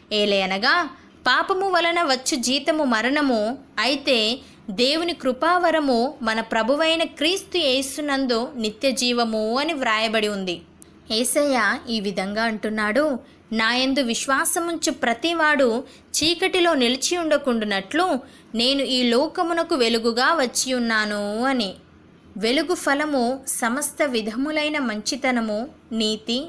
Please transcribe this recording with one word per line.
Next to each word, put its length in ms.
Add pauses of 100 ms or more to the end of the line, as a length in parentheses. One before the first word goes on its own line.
(120)
ఏలయనగా 760 (360)
పాపము 420
వలన 340
వచ్చు 340
జీతము 480
మరణము, 760 (200)
అయితే 600 (320)
దేవుని 440
కృపావరము 1080
మన 180
ప్రభువైన 640
క్రీస్తు 540
యేసునందు 1000
నిత్యజీవము 1000
అని 140
వ్రాయబడి 560
ఉంది. 340 (480)
యేసయ్య 680 (100)
ఈ 120
విధంగా 420
అంటున్నాడు, 760 (340)
"నాయందు 480
విశ్వాసముంచు 920
ప్రతివాడు 920 (380)
చీకటిలో 520
నిలిచి 420
ఉండకుండునట్లు 1040 (360)
నేను 280
ఈ 200
లోకమునకు 720
వెలుగుగా 600
వచ్చియున్నాను" 1120
అని. 300 (600)
వెలుగు 380
ఫలము 720
సమస్త 540
విధములైన 760
మంచితనము, 880 (240)
నీతి, 560